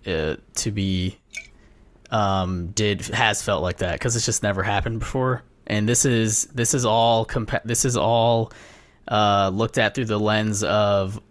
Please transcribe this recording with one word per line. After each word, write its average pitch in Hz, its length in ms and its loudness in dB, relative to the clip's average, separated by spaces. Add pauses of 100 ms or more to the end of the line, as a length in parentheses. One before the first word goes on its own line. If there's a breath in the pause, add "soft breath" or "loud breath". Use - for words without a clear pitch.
uh, 80 300 -2 (180)
to - 160 -4
be, 95 480 -2 (920 loud breath)
um, 95 580 0
did, 104 380 -2
has 110 360 0
felt 92 200 0
like 90 160 -2
that, 90 220 -4
'cause 120 160 -2
it's 113 100 -2
just - 160 -2
never 98 200 0
happened 107 380 -2
before. 127 420 -2 (240)
And 107 220 0
this 120 160 2
is, 113 420 2
this - 280 -2
is 123 100 0
all 113 400 4
compa-, - 400 -4
this 117 200 -2
is 123 120 0
all, 117 560 2 (560 loud breath)
uh, 101 440 4
looked 110 260 -2
at 110 160 2
through 131 120 -2
the 107 140 0
lens 107 440 0
of 101 560 2 (100)